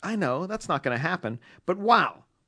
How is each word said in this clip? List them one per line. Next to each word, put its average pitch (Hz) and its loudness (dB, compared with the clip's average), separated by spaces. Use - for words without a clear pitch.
I 214 -4
know 160 0
that's 214 -8
not 143 0
gonna 120 0
happen, 135 -4
but 180 0
wow, 202 4